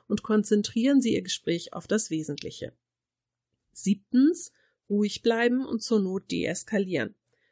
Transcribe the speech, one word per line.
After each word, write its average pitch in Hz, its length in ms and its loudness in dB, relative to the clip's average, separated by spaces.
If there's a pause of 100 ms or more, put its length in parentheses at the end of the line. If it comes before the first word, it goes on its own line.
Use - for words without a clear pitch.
und 208 160 -2
konzentrieren 220 760 2
Sie 220 120 2
Ihr 190 100 0
Gespräch 170 500 -6
auf - 140 -12
das - 240 0
Wesentliche. - 640 -8 (960)
Siebtens, 262 800 2 (380)
ruhig 208 320 0
bleiben 240 440 2
und 226 160 -6
zur 220 180 2
Not 190 320 -4
deeskalieren. 185 840 -2 (360)